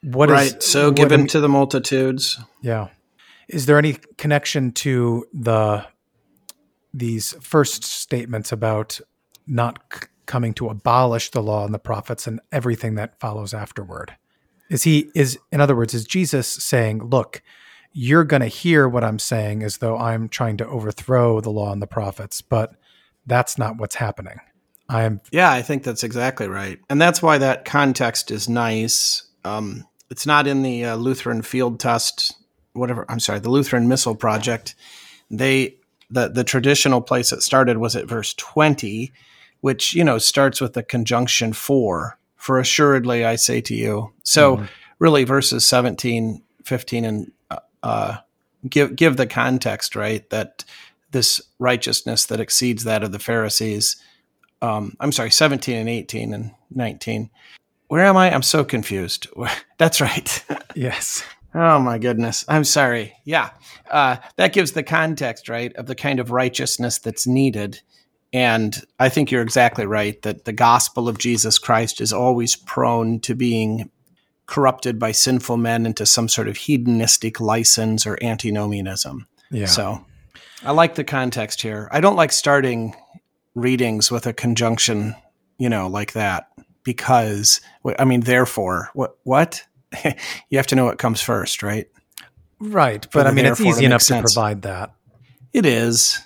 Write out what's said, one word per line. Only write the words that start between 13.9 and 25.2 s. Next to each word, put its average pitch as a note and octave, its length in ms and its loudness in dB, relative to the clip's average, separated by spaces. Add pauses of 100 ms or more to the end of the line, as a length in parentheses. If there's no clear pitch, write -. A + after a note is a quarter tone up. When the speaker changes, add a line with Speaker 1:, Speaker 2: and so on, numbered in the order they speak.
Speaker 1:
Is D#3+ 140 -2
he, D3+ 320 4
is, C3+ 200 2 (140)
in D3 100 0
other C#3 140 6
words, A#2 200 0
is A2+ 100 -4
Jesus D3+ 420 -2
saying, A2+ 560 -2
"Look, A#2+ 400 -2 (500)
you're C#3 300 4
gonna C#3 240 2
hear D3 420 4
what A#2+ 140 0
I'm G#2+ 160 -2
saying G#2+ 460 -4
as G#2 140 -8
though A2+ 200 -2
I'm A2+ 300 -4
trying A2+ 300 -4
to A2+ 100 -4
overthrow A#2 720 0
the A2 100 -6
law G#2 220 -4
and G2+ 100 -6
the G2+ 60 -10
prophets, G2+ 520 -8
but A2+ 360 -4 (500)
that's B2 320 0
not A2+ 200 -4
what's G#2+ 180 -8
happening"? G2+ 420 -8 (500)
I A2+ 140 0
am A2 180 -2 (120)